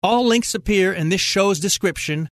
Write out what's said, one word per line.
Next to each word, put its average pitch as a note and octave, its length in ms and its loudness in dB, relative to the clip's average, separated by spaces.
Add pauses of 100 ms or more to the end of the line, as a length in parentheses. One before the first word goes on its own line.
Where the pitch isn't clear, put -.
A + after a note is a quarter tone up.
All A#3+ 240 0
links A#3 300 2
appear G3 360 2
in E3 180 -2
this F3+ 120 0
show's G3 380 0
description D#3+ 760 -2